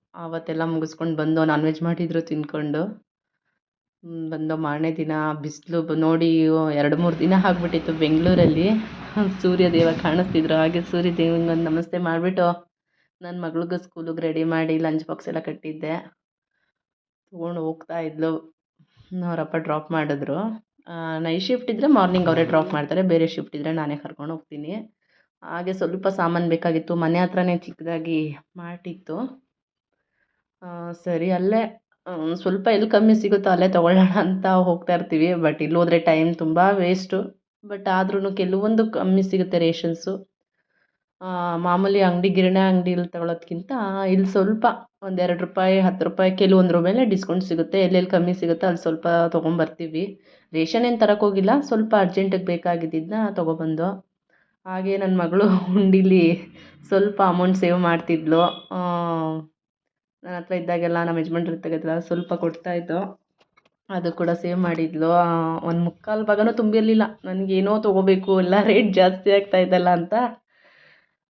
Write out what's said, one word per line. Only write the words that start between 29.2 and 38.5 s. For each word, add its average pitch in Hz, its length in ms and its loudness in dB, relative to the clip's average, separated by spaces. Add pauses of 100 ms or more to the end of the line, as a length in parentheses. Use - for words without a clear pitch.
ಆ, 175 280 -12
ಸರಿ, 175 400 -2
ಅಲ್ಲೇ, 208 560 0 (200)
ಆ, 180 40 -10
ಒಂದ್ 165 240 -4
ಸ್ವಲ್ಪ 190 320 -2
ಎಲ್ಲಿ 214 220 2
ಕಮ್ಮಿ 220 260 6
ಸಿಗುತ್ತೋ 202 340 2
ಅಲ್ಲೇ 185 200 4
ತಗೊಳ್ಳೋಣ 185 380 6
ಅಂತ 185 380 0
ಹೋಗ್ತಾ 180 480 2
ಇರ್ತೀವಿ. 165 340 0
But 165 360 0
ಇಲ್ಲಿ 156 140 0
ಹೋದ್ರೆ 170 220 4
ಟೈಮ್ 165 360 2
ತುಂಬ 165 240 -2 (120)
ವೇಸ್ಟು. 185 720 -2 (240)
But 202 240 -8
ಆದ್ರೂನು 190 460 -2
ಕೆಲವೊಂದು 208 560 0